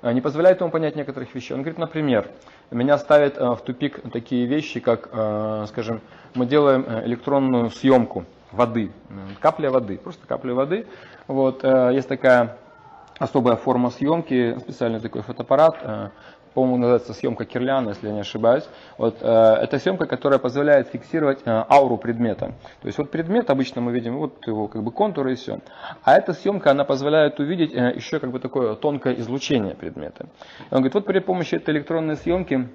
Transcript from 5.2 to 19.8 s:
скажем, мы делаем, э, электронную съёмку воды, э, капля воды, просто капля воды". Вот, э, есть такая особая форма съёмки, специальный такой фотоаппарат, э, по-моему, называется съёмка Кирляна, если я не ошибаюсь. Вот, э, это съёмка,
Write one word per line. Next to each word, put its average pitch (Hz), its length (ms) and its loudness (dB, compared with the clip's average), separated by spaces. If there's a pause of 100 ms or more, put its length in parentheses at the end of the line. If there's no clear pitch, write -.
скажем, 113 320 -6 (340)
мы 127 100 0
делаем, 135 420 4
э, 113 200 -6
электронную 123 640 0
съёмку 120 540 2 (260)
воды, 110 400 0 (180)
э, - 40 -20 (280)
капля 156 300 0
воды, 117 260 0
просто - 300 -16
капля 127 280 -6
воды". 156 320 -2 (420)
Вот, 135 340 -2
э, 127 320 4
есть 135 140 -2
такая 123 480 2 (600)
особая 123 380 2
форма 123 340 0
съёмки, 135 680 -2
специальный 117 420 -6
такой 113 220 -10
фотоаппарат, 147 600 2
э, 107 260 -8 (460)
по-моему, 127 220 2
называется 120 380 2
съёмка 120 320 -4
Кирляна, 127 440 -2
если 101 160 -10
я 104 80 -6
не 104 60 -6
ошибаюсь. 117 480 0 (280)
Вот, 113 240 -2
э, - 60 -4
это 113 520 4
съёмка, 180 280 -2